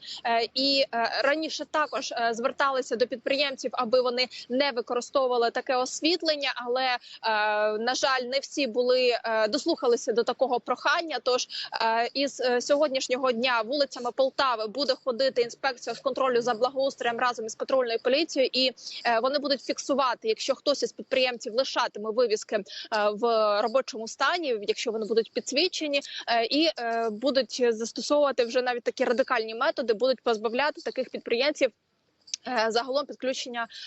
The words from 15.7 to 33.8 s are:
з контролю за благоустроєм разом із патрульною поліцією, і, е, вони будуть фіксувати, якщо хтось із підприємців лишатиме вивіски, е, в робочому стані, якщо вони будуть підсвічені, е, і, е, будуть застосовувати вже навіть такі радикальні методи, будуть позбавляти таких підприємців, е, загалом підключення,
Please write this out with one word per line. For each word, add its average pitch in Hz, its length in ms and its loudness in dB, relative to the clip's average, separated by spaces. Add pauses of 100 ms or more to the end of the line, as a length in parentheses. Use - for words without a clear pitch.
з - 40 -16
контролю 262 420 2
за 240 120 0
благоустроєм 247 680 0
разом 240 260 0
із 220 100 -8
патрульною 247 460 0
поліцією, 277 520 2
і, 254 180 2 (340)
е, 233 140 4
вони 269 200 0
будуть 277 220 -2
фіксувати, 254 680 -2
якщо 220 280 0
хтось - 280 0
із 233 80 -4
підприємців 254 640 -2
лишатиме 233 560 -2
вивіски, 214 440 0
е, 202 80 0 (460)
в 214 520 2
робочому 226 460 -2
стані, 285 540 0
якщо 214 300 -2
вони 220 140 -4
будуть 220 260 0
підсвічені, 285 720 -2 (260)
е, 233 180 2
і, 302 240 2 (100)
е, 233 300 -2
будуть 247 600 0
застосовувати 254 760 0
вже 240 160 0
навіть 240 220 -2
такі 240 220 -2
радикальні 233 500 0
методи, 254 380 0
будуть 247 280 2
позбавляти 240 600 0
таких 247 280 -4
підприємців, 262 600 0 (760)
е, 240 220 0
загалом 262 360 0
підключення, 247 600 -6 (200)